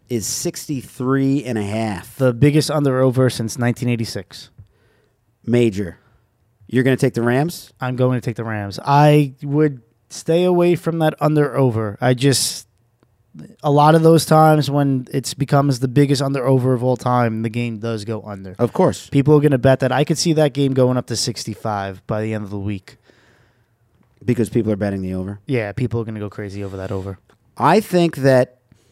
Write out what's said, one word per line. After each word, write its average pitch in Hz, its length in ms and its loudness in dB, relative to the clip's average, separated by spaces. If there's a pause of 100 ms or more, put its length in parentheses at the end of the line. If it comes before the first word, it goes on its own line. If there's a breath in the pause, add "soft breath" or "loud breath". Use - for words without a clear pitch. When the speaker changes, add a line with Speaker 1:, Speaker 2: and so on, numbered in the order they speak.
Speaker 1:
is 117 180 -4
sixty-three 135 1160 -2
and 120 140 -4
a 104 40 -2
half. 104 540 -6
Speaker 2:
The 127 160 2
biggest 143 380 2
under 143 300 0
over 131 300 2
since 110 280 -8
nineteen 123 300 -2
eighty-six. 113 640 -8 (920)
Speaker 1:
Major. 104 540 0 (680)
You're 123 160 0
gonna 131 120 2
take 127 180 0
the 117 80 -4
Rams? 131 580 -2
Speaker 2:
I'm 127 160 -6
going 127 240 0
to - 40 -12
take 117 120 -6
the 113 80 -8
Rams. 104 400 -8
I 143 580 4
would 143 380 0 (300)
stay 170 340 -2
away 175 300 2
from 165 240 -6
that 156 220 0
under 147 360 0
over. 110 440 0
I 127 140 2
just, 127 520 -2 (960)
a 147 80 0
lot 147 240 6
of 160 80 6
those 160 240 6
times 156 420 4
when 139 440 -2
it 131 260 -6
becomes 139 400 0
the 131 80 -4
biggest 135 340 4
under 139 240 -2
over 131 300 4
of 117 80 -2
all 127 140 2
time, 120 460 0
the 113 80 -2
game 117 280 -4
does 110 260 -6
go 107 180 -8
under. 98 360 -14
Speaker 1:
Of 120 140 0
course. 156 380 0
Speaker 2:
People 143 260 4
are 147 40 6
gonna 143 180 2
bet 131 220 4
that. 127 120 0
I 131 100 0
could 151 160 -2
see 170 160 0
that 147 200 2
game 139 200 -2
going 127 220 2
up 123 100 -4
to 117 100 -8
sixty-five 101 920 -8
by 107 140 -4
the 110 120 -4
end 104 100 -6
of 95 60 -12
the 101 80 -8
week. 98 380 -10 (1300 soft breath)
Speaker 1:
Because 110 260 0
people 110 220 0
are 101 40 -2
betting 98 260 -4
the 92 120 -6
over? 95 320 -8
Speaker 2:
Yeah, 117 260 -4
people 117 280 -4
are 113 40 -6
gonna 110 160 -12
go 104 100 -10
crazy 101 340 -12
over 98 140 -12
that 95 120 -10
over. 95 280 -8 (380)
Speaker 1:
I 151 240 4
think 175 360 0
that 131 420 2 (320)